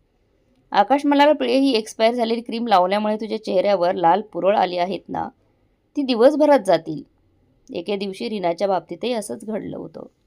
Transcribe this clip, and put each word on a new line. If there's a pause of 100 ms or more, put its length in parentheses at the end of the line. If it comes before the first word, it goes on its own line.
(720)
आकाश
म्हणाला,
"प्रिया,
ही
एक्सपायर
झालेली
क्रीम
लावल्यामुळे
तुझ्या
चेहऱ्यावर
लाल
पुरळ
आली
आहेत
ना, (640)
ती
दिवसभरात
जातील." (680)
एके
दिवशी
रीनाच्या
बाबतीतही
असंच
घडलं
होतं. (220)